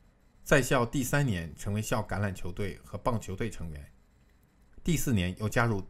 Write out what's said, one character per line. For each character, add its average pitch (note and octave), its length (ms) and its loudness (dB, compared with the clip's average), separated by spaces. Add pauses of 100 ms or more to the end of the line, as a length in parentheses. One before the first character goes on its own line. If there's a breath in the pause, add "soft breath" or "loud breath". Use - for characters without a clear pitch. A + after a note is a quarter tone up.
(440)
在 C#3+ 180 6
校 C3 240 2
第 C3 180 -2
三 C#3+ 220 2
年 E2+ 300 -2
成 G#2 180 -6
为 G#2+ 80 -2
校 A2 220 0
橄 F#2+ 160 -4
榄 G2+ 140 -2
球 F#2 180 -8
队 G2 320 -6
和 - 140 -12
棒 A#2+ 220 0
球 A2+ 140 -8
队 A2+ 160 -4
成 E2+ 220 -8
员， C#2+ 200 -12 (920)
第 D#3 140 2
四 C#3 160 2
年 F2+ 260 2
又 G#2+ 80 -2
加 A#2+ 180 4
入 G2+ 240 0